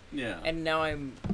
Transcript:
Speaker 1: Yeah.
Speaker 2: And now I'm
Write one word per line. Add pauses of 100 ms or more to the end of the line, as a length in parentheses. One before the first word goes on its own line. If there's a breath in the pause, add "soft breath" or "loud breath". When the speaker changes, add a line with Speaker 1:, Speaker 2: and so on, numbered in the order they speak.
(140)
Speaker 1:
Yeah.
Speaker 2:
And
now
I'm (160)